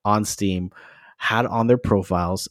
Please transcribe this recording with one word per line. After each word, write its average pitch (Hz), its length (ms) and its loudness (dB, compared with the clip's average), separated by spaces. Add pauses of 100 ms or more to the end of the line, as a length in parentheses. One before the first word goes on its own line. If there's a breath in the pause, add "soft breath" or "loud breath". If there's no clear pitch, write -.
on 104 180 2
Steam 92 460 -2 (480 loud breath)
had 120 300 -2
on 113 200 0
their 123 120 4
profiles 92 720 0